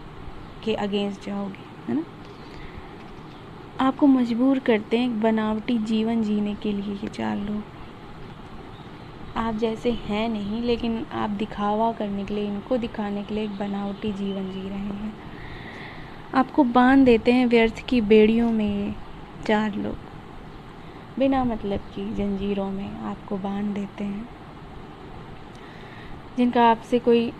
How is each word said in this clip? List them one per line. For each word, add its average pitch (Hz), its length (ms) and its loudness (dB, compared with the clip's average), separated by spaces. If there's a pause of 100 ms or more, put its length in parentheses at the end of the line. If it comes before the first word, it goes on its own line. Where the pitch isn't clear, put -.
(640)
के 214 120 0
against 202 500 -2
जाओगे, 202 640 -6
है 262 80 2
ना? 330 40 -2 (1800)
आपको 269 200 6
मजबूर 254 520 6
करते 226 380 4
हैं 247 80 2
एक 226 160 0
बनावटी 220 560 2
जीवन 220 460 2
जीने 208 320 0
के 214 160 -2
लिए 202 240 -4
ये 214 120 -6
चार - 300 -2
लोग। 202 260 -4 (1700)
आप 226 180 0
जैसे 220 360 0
हैं 220 380 0
नहीं, 208 320 -2
लेकिन 233 520 0
आप 226 160 0
दिखावा 214 640 0
करने 202 340 -4
के 202 80 -4
लिए, 208 140 0
इनको 202 300 0
दिखाने 208 460 -4
के 208 120 -6
लिए 214 80 0
एक 202 140 -4
बनावटी 202 560 -4
जीवन 190 380 -4
जी 190 180 -6
रहे 196 80 -6
हैं। 202 360 -6 (1200)
आपको 262 280 4
बांध 254 420 8
देते 240 260 8
हैं 254 140 6
व्यर्थ 226 400 4
की 247 160 2
बेड़ियों 220 500 8
में 208 340 0
ये 208 100 -4 (520)
चार 214 280 2
लोग, 208 220 -4 (1200)
बिना 269 240 4
मतलब 208 360 0
की 202 340 -8
जंजीरों 196 580 0
में 202 260 -6
आपको 208 400 -6
बांध 202 380 -4
देते 202 280 -6
हैं, 202 260 -6 (2000)
जिनका 240 340 6
आपसे 226 280 2
कोई 233 400 4